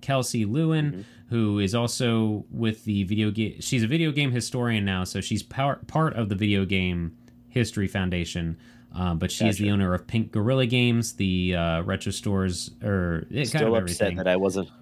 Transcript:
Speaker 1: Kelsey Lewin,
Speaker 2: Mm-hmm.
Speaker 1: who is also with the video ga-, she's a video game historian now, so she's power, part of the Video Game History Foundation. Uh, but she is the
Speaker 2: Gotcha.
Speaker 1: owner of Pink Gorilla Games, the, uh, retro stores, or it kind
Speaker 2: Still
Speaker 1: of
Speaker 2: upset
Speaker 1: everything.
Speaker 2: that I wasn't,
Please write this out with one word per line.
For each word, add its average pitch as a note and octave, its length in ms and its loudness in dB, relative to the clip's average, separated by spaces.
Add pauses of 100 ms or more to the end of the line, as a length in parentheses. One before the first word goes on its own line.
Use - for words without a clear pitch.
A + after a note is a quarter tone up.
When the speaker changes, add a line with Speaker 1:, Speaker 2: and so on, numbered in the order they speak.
Speaker 1:
Kelsey B2+ 420 0
Lewin, D3+ 480 0
Speaker 2:
Mm-hmm. F#2 100 -8 (280)
Speaker 1:
who G#2+ 300 2
is G2 160 0
also A2+ 760 0
with A2+ 340 -4
the G2+ 200 0
video G#2+ 280 0
ga-, G#2+ 300 -4
she's A#2+ 220 0
a A2 40 2
video D#3+ 240 0
game C#3 200 0
historian A#2+ 520 0
now, F#2+ 220 0
so F#2+ 160 -4
she's G#2+ 220 -2
power, C3+ 440 -2
part D#3 280 0
of A2+ 140 -2
the G2+ 60 -2
Video G2+ 300 2
Game F2+ 500 0 (320)
History G#2+ 400 0
Foundation. F2 680 -2 (360)
Uh, F2+ 200 0
but F2+ 180 0
she A2 160 2
is G2+ 120 2
the G#2 60 0
Speaker 2:
Gotcha. G2+ 80 2
Speaker 1:
owner F#2+ 200 2
of F2 140 -2
Pink A2+ 260 -2
Gorilla B2+ 320 2
Games, A#2+ 480 2
the, F#2 420 2
uh, E2+ 280 2
retro F#2+ 280 -2
stores, F#2+ 600 -2 (120)
or F2+ 460 0
it - 60 -8
kind C3+ 120 -2
Speaker 2:
Still A2+ 300 2
Speaker 1:
of G2 60 2
Speaker 2:
upset F2 240 -2
Speaker 1:
everything. F2 100 -2
Speaker 2:
that F#2 100 -2
I F#2 80 6
wasn't, F#2+ 320 0 (140)